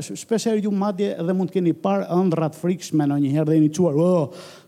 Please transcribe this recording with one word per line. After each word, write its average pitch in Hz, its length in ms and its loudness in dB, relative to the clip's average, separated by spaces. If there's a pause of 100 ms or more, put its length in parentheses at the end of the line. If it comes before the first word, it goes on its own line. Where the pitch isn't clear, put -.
sh-, - 220 -12
shpesh 226 240 -2
herë 214 160 0
ju 214 100 0
madje 202 400 -2
edhe 170 200 -2
mund 185 160 -2
të 190 100 0
keni 170 100 2
parë 196 400 -2
ëndra 185 400 2
të - 80 -20
frikshme 160 480 -2
ndonjëherë 143 400 0
dhe 156 80 2
jeni 156 160 4
çuar, 165 240 2
"Oh, 165 380 2 (340)